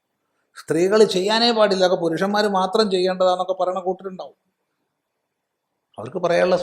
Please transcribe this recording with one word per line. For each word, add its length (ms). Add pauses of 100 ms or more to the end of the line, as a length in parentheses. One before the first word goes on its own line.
(640)
സ്ത്രീകൾ 380 (140)
ചെയ്യാനേ 440
പാടില്ല, 260
അതൊക്കെ 200
പുരുഷന്മാർ 420 (120)
മാത്രം 360
ചെയ്യേണ്ടതാന്നൊക്കെ 680
പറയുന്ന 280
കൂട്ടരുണ്ടാവും. 480 (1600)
അവർക്ക് 260
പറയാനുള്ള 380